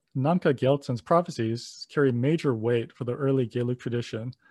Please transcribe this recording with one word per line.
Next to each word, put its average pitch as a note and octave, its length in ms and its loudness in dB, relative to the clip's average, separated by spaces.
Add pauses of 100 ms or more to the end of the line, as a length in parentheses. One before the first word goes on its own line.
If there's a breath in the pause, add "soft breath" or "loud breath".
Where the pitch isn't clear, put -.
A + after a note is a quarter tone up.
(160)
Namkha D#3 380 2
Gyaltsen's C3+ 480 0
prophecies A#2+ 880 -2
carry C#3 220 2
major C3 440 0
weight A#2 380 0
for - 100 -10
the A#2+ 120 -4
early C3+ 320 0
Gelug B2 320 -2
tradition, A#2+ 540 -6 (180 soft breath)